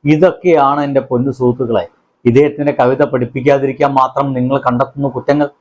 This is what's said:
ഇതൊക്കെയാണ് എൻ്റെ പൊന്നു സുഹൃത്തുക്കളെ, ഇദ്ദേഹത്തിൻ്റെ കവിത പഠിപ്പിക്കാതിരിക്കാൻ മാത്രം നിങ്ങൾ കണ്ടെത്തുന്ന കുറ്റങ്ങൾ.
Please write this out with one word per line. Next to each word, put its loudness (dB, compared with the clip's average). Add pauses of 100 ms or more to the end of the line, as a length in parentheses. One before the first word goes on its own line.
(140)
ഇതൊക്കെയാണ് 2
എൻ്റെ -2
പൊന്നു -2
സുഹൃത്തുക്കളെ, -2 (380)
ഇദ്ദേഹത്തിൻ്റെ 2
കവിത 2
പഠിപ്പിക്കാതിരിക്കാൻ -2
മാത്രം -2
നിങ്ങൾ -2
കണ്ടെത്തുന്ന -2
കുറ്റങ്ങൾ. -2 (120)